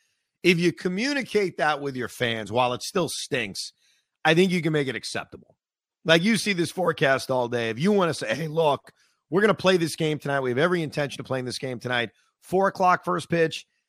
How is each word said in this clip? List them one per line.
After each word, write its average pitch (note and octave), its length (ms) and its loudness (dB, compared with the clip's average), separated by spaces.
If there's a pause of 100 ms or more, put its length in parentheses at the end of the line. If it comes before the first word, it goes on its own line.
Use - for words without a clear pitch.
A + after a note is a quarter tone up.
(440)
if F3+ 160 4
you E3+ 120 2
communicate G#3 840 -2
that D3+ 240 0
with C#3 140 -6
your A#2+ 140 -6
fans, A2+ 420 -4
while B2 220 2
it A2+ 100 -8
still E3+ 260 -2
stinks, - 640 -6 (500)
I D#3+ 120 4
think F#3 160 4
you F3 100 0
can D#3+ 100 0
make D3 160 0
it A#2 80 -4
acceptable. - 600 -12 (500)
Like, E3 180 6
you A3 140 4
see G#3 160 0
this E3 180 -2
forecast C3+ 580 0
all B2 200 0
day. A#2 200 -2
If A2 80 -4
you F3+ 140 2
wanna F3+ 220 2
say, A2 200 -4
"Hey, D#3 140 -6
look, D3+ 460 0 (360)
we're F3+ 120 2
gonna G#3 120 4
play F#3 220 2
this D#3+ 220 0
game D3+ 200 0
tonight. C#3 220 -2
We C3 100 -2
have A#2+ 80 0
every F3 240 2
intention C#3+ 380 -6
of A#2+ 80 -10
playing C3 180 -4
this A#2+ 140 -8
game B2+ 180 -8
tonight. A#2+ 320 -2 (320)
Four G3 260 0
o'clock F3+ 360 2
first F3 260 -4
pitch. E3 380 0 (220)